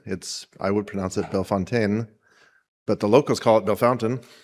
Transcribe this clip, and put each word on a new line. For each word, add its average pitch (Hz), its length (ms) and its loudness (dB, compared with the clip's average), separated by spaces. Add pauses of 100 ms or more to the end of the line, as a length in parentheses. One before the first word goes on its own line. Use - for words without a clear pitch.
It's, - 420 -10 (140)
I 95 100 0
would 101 160 0
pronounce 95 300 -6
it 101 140 -4
Bellefontaine, 104 760 -2 (760)
but 104 140 -2
the 110 80 -2
locals 120 320 4
call 110 180 4
it 101 60 2
Bellefontaine. 117 580 0 (220)